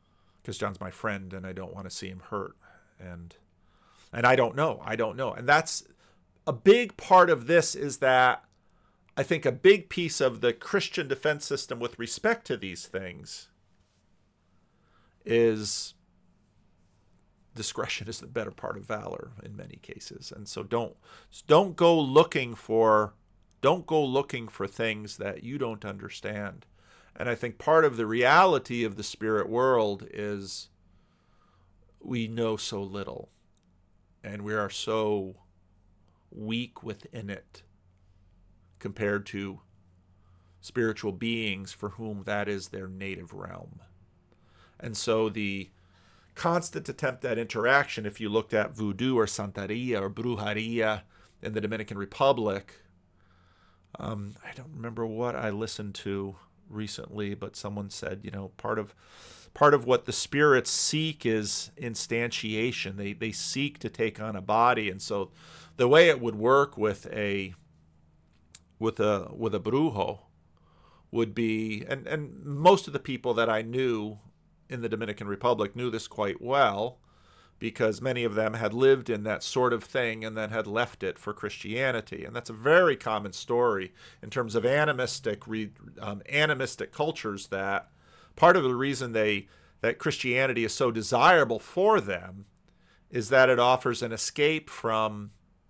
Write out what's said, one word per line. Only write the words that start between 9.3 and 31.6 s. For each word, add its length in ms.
a 60
big 360
piece 320
of 220
the 100
Christian 560
defense 380
system 340
with 180
respect 500
to 80
these 300
things 600
is 680
discretion 540
is 120
the 60
better 240
part 260
of 80
valor 480
in 140
many 200
cases. 540
And 160
so 160
don't, 340
don't 300
go 220
looking 560
for, 600
don't 240
go 180
looking 440
for 180
things 500
that 280
you 120
don't 300
understand. 800
And 100
I 100
think 200
part 300
of 100
the 100
reality 760
of 120
the 60
spirit 460
world 640
is 580